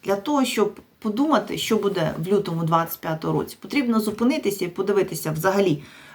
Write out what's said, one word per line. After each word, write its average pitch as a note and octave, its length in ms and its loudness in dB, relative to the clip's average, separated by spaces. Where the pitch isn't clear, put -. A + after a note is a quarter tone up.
для G3 120 0
того, C#4 280 0
щоб G#3 360 0
подумати, A3 600 0
що - 180 0
буде F3+ 420 0
в E3 100 -4
лютому E3+ 360 0
двадцять E3 360 0
п'ятого D#3+ 400 -2
році, - 200 -6
потрібно A#3+ 400 0
зупинитися G#3+ 640 0
і F3 40 -4
подивитися F#3 640 0
взагалі, F#3 500 2